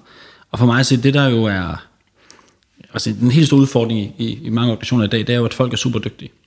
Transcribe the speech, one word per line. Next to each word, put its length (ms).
Og 80
for 60
mig 140
at 60
se, 120
det 160
der 160
jo 140
er... 420
Altså, 260
den 120
helt 160
store 120
udfordring 400
i, 180
i, 260
i 60
mange 220
organisationer 320
i 40
dag, 120
det 100
er 80
jo, 80
at 80
folk 200
er 40
super 220
dygtige. 320